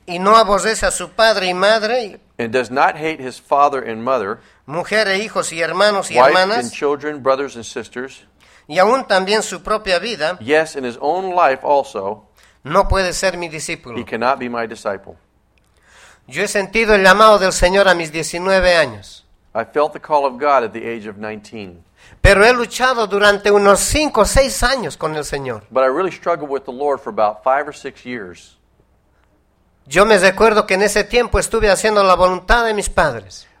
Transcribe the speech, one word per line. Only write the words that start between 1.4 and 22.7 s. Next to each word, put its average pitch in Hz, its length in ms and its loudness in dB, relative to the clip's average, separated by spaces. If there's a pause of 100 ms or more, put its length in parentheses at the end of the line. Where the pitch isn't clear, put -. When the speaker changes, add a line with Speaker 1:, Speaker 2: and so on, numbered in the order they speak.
Speaker 1:
y 180 80 -2
madre, 214 640 -2 (180)
Speaker 2:
and 117 160 -6
does 127 160 0
not 156 280 0
hate 156 220 -6
his 127 220 -12
father 143 420 0
and 113 200 -10
mother, 117 340 -4 (300)
Speaker 1:
mujer 175 400 -4
e 190 160 -2
hijos 185 280 -6
y 160 100 -10
hermanos 185 500 0
y 160 80 -4
Speaker 2:
wife 127 80 8
Speaker 1:
hermanas, 190 380 2
Speaker 2:
and 226 60 -10
children, 147 520 -4
brothers 131 320 -2
and 117 100 -14
sisters, - 560 -14 (460)
Speaker 1:
y 156 100 -6
aún 226 300 2
también 196 340 0
su - 220 -10
propia 196 340 -2
vida, 180 420 -6
Speaker 2:
yes, 151 360 0
and 135 100 -8
his 117 160 -8
own 180 340 -4
life 139 280 2
also, 110 640 -2 (360)
Speaker 1:
no 180 240 0
puede 185 260 0
ser 185 240 -4
mi 175 100 -8
Speaker 2:
he - 20 -10
Speaker 1:
discípulo". 151 560 -10
Speaker 2:
cannot 123 320 -2
be 123 120 -8
my 117 180 -6
disciple. 104 480 -10 (1120)
Speaker 1:
Yo 143 160 -6
he 208 40 -4
sentido 208 460 0
el 202 80 4
llamado 202 380 8
del 190 140 2
Señor 190 340 4
a 180 80 6
mis 165 160 -6
diecinueve 180 680 0
años. 117 480 -4 (300)
Speaker 2:
I 113 80 -4
felt 151 300 -2
the 147 60 -14
call 147 280 -2
of 127 60 -4
God 135 300 2
at 101 100 -6
the 110 140 -10
age 113 220 -10
of 101 80 -16
nineteen. 104 680 -14 (380)
Speaker 1:
Pero 196 240 6
he 247 80 6
luchado 240 540 -2